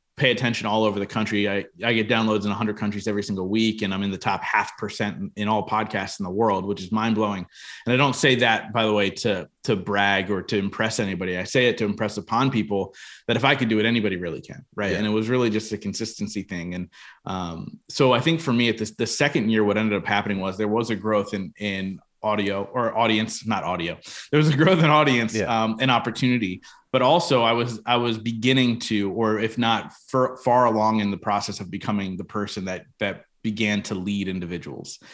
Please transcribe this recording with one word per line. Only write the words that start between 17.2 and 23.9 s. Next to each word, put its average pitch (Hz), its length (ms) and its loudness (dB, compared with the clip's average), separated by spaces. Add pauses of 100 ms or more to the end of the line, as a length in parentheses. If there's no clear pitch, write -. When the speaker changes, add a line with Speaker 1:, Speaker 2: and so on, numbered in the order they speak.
Speaker 1:
um, 90 640 -8
so 131 240 4
I 117 80 4
think 165 220 0
for 131 100 0
me 117 160 2
at 110 80 0
this, 107 180 -6
the 117 120 -2
second 143 420 0
year, 110 160 4
what 104 140 2
ended 107 180 0
up 95 100 -4
happening 101 340 0
was 95 180 -4
there 107 100 0
was 113 220 0
a 113 40 -2
growth 104 380 -2
in, 98 260 -6
in 95 400 -6 (240)
audio 101 500 0
or 120 240 -2
audience, 110 500 0
not 98 180 -2
audio. 85 340 -4 (320)